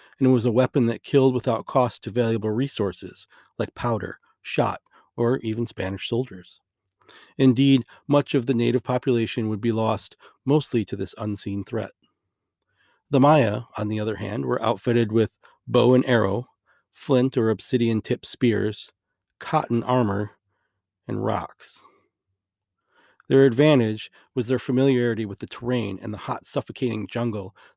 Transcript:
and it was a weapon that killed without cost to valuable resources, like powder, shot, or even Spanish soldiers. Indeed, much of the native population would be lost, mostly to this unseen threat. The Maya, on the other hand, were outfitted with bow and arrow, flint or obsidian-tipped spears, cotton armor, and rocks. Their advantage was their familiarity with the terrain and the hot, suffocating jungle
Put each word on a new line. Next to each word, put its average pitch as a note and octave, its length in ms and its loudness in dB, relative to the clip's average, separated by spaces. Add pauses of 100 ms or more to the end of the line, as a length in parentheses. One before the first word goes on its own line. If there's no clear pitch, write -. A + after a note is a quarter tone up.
(200)
and C3 80 2
it B2+ 40 6
was A#2+ 140 2
a A#2+ 60 2
weapon B2+ 360 2
that A2+ 160 -4
killed C3+ 300 4
without A#2 320 -2
cost - 380 -2
to A2+ 60 -10
valuable A2 420 -2
resources, G#2+ 760 -6 (300)
like - 180 -6
powder, - 440 -6 (220)
shot, - 400 -4 (340)
or B2 220 0
even A2+ 280 -4
Spanish F#2+ 440 -8
soldiers. A#2 500 -8 (800)
Indeed, C3+ 480 4 (220)
much C#3+ 280 2
of A#2+ 100 0
the B2+ 80 0
native A#2+ 300 0
population A#2+ 680 -2
would G#2 120 -4
be A#2 100 0
lost, A2 460 -2 (280)
mostly C3 400 0
to - 120 -8
this G2 200 -8
unseen G2+ 460 -6
threat. G#2+ 280 -8 (1160)
The C#3 100 4
Maya, B2+ 420 4 (160)
on G#2+ 100 -4
the G#2+ 120 -4
other G#2+ 180 -4
hand, G#2+ 280 -6
were B2 160 -4
outfitted A2+ 500 0
with A2 260 2 (280)
bow A#2+ 280 4
and B2+ 120 4
arrow, A2 420 0 (440)
flint C3 460 0
or A2+ 120 2
obsidian-tipped A2+ 760 -2
spears, G#2+ 640 -2 (480)
cotton A#2+ 440 -2
armor, G#2+ 480 0 (760)
and G#2+ 160 -6
rocks. - 560 -6 (1500)
Their C3+ 180 6
advantage B2 680 2 (220)
was A#2 140 -4
their B2 100 0
familiarity A#2+ 680 0
with G2 140 -10
the - 80 -12
terrain A#2 540 -6
and G#2 120 -10
the G#2 40 -10
hot, - 280 -10
suffocating A#2 640 -6
jungle G#2+ 480 -6 (220)